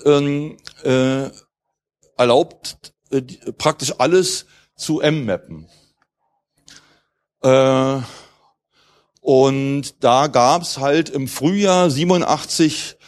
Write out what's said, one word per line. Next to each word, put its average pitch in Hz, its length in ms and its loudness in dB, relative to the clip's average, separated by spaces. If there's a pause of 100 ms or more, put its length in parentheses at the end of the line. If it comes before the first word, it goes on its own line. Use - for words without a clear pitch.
ähm, 143 520 0 (260)
äh, 131 480 0 (840)
erlaubt, - 760 -2 (180)
äh, 135 120 -2
die, 127 160 -20 (180)
praktisch 151 420 -4
alles 175 480 0 (280)
zu - 260 -6
M-Mappen. 104 680 -4 (1700)
Äh, 131 560 2 (1200)
und 135 840 0
da 131 240 4
gab's 139 520 0
halt 147 300 0
im 135 200 -6
Frühjahr 180 640 0
siebenundachtzig, 156 1080 -2 (120)